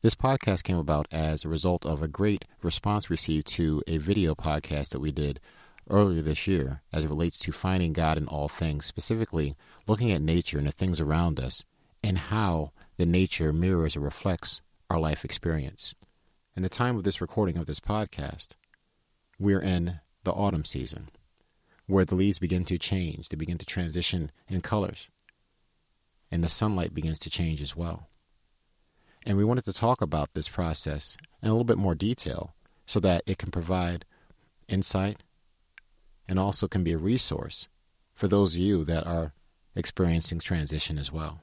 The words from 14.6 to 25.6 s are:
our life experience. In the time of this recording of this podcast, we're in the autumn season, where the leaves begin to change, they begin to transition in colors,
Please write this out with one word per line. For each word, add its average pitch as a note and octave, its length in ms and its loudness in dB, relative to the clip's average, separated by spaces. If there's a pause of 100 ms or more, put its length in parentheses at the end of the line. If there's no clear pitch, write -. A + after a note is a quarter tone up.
our E2+ 80 2
life D#2 260 0
experience. - 680 -4 (640)
In F#2 80 -2
the F#2+ 40 0
time B2 280 0
of F#2+ 80 -4
this F#2+ 160 0
recording F2+ 360 0
of E2 100 -4
this - 120 -6
podcast, G#2 760 -6 (840)
we're G2 240 2
in F2 380 0 (240)
the F#2 80 0
autumn F#2+ 320 0
season, - 460 -8 (760)
where F#2+ 180 6
the E2+ 100 -2
leaves F#2+ 240 2
begin F2+ 260 0
to F2+ 140 -2
change, D#2+ 520 -4
they - 60 -6
begin E2 220 -4
to - 80 -12
transition E2+ 640 -2 (160)
in F#2+ 140 -2
colors, - 480 -4 (1200)